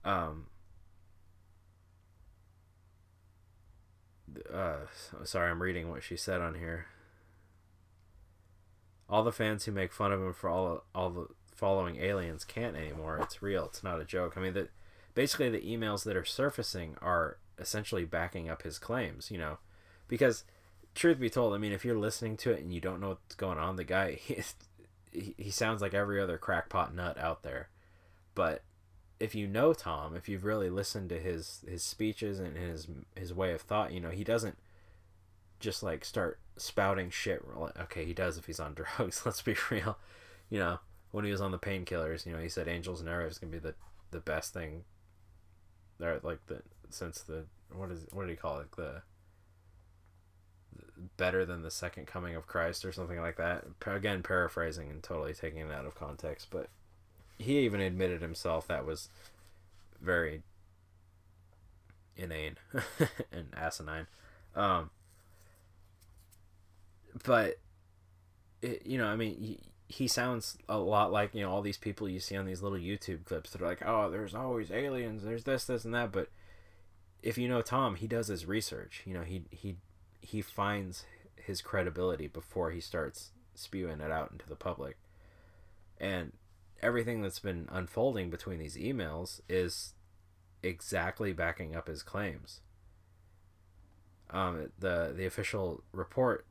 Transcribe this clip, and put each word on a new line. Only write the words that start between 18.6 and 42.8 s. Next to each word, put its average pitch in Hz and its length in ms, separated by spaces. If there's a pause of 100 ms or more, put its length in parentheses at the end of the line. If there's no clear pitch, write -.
his 76 160
claims, 113 500
you 104 80
know, 78 220 (480)
because 123 380 (500)
truth 165 240
be 123 100
told, 117 240
I 101 60
mean, 104 140
if 98 120
you're 120 100
listening 107 420
to - 140
it 80 100
and 87 120
you 85 80
don't 92 180
know 98 100
what's - 260
going 92 240
on, 90 160
the 92 80
guy, 90 300
<laughs> - 60
he, 95 220 (680)
he, 98 260
he 101 140
sounds 110 300
like 98 120
every 101 280
other 90 160
crackpot 85 580
nut 87 220
out 82 260
there. 64 260 (640)
But 82 300 (560)
if 110 160
you 104 120
know 123 260
Tom, 78 420
if 90 120
you've 98 180
really 104 240
listened 95 400
to 85 100
his, 85 480
his 85 160
speeches 107 560
and 82 180
his, 82 300 (280)
his 90 180
way 92 180
of 80 100
thought, 104 300
you 90 80
know, 85 100
he 95 140
doesn't 110 340 (1040)
just, - 240
like, 85 200
start - 360 (180)
spouting 95 540
shit. 85 360
Well, 76 240 (100)
okay, 82 220
he 85 100
does 87 240
if 82 80
he's 82 140
on 76 140
<laughs> - 240
drugs, 95 280
let's - 160
be 107 140 (140)
real. 104 280 (520)
You 104 100
know, 87 200 (320)
when 104 140
he 101 60
was 98 100
on 98 100
the 90 80
painkillers, 85 640
you 85 60
know, 80 80
he 85 100
said 82 180
Angels 85 320